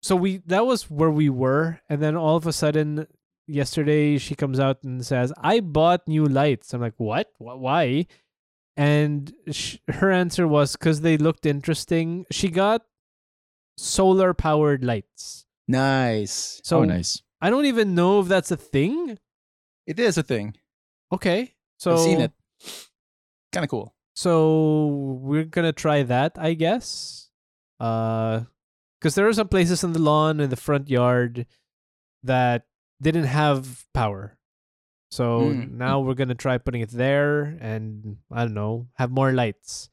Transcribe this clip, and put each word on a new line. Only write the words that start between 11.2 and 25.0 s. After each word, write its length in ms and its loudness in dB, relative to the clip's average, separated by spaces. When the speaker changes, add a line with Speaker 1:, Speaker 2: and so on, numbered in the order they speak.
Speaker 1:
interesting." 840 -2
She 160 -2
got 380 0
solar 580 4
powered 480 2
lights. 640 -6
Speaker 2:
Nice. 960 0
Speaker 1:
So 160 2
Speaker 3:
Oh, 60 4
nice. 360 -2
Speaker 1:
I 80 2
don't 160 2
even 300 2
know 260 4
if 80 -2
that's 220 2
a 40 0
thing. 640 -2
Speaker 2:
It 140 -8
is 180 2
a 60 -2
thing. 320 -4
Speaker 1:
Okay. 400 -2
So 160 0
Speaker 2:
I've 40 4
seen 220 4
it. 100 0
Kinda 160 -4
cool. 260 -8
Speaker 1:
So 1080 2